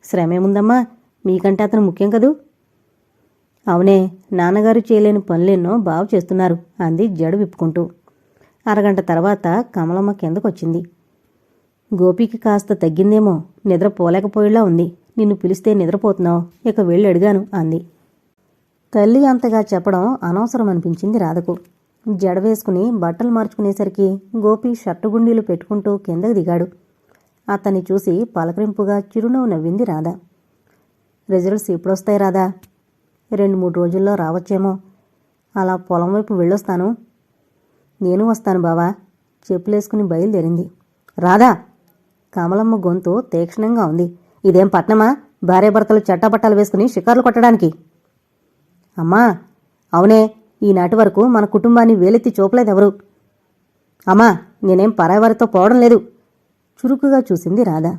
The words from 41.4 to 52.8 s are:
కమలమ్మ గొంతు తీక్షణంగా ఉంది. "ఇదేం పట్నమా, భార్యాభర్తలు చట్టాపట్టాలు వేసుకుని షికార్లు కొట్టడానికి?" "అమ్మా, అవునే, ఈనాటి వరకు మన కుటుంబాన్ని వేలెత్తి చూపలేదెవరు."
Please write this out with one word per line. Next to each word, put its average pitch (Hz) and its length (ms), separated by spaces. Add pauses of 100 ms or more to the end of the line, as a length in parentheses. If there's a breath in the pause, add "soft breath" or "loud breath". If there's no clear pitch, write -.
కమలమ్మ 202 420
గొంతు 180 460
తీక్షణంగా 214 640
ఉంది. 170 340 (260 soft breath)
"ఇదేం 185 220
పట్నమా, 214 500 (260)
భార్యాభర్తలు 208 540
చట్టాపట్టాలు 208 580
వేసుకుని 202 320
షికార్లు 240 360
కొట్టడానికి?" 233 500 (1200)
"అమ్మా, 185 400 (560)
అవునే, 220 420 (280)
ఈనాటి 190 320
వరకు 214 320
మన 226 180
కుటుంబాన్ని 226 500
వేలెత్తి 214 440
చూపలేదెవరు." 202 540 (1120)